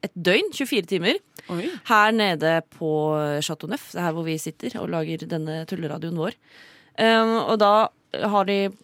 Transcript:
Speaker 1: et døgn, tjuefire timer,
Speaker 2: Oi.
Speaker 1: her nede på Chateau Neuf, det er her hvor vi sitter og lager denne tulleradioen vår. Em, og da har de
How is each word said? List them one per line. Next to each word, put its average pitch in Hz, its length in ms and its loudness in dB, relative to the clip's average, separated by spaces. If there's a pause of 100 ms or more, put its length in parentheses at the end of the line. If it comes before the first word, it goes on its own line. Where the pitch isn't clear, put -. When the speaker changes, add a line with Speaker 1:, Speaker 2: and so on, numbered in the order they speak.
Speaker 1:
et 196 120 -6
døgn, 190 360 2
tjuefire 247 360 -2
timer, 196 320 0 (260)
Speaker 2:
Oi. 180 240 -6 (160)
Speaker 1:
her 214 260 6
nede 170 460 2 (120)
på 160 220 -6 (460)
Chateau 156 340 -6
Neuf, - 180 -8
det 175 120 -8
er 175 80 0
her 160 80 -2
hvor 165 100 -4
vi 160 80 -2
sitter 160 420 -8
og - 140 -6
lager 160 320 -4
denne 160 440 -6
tulleradioen 165 520 -6
vår. 175 160 -4 (640)
Em, 226 380 4
og 226 220 0
da 208 280 6 (340)
har 196 300 0
de 196 80 2 (260)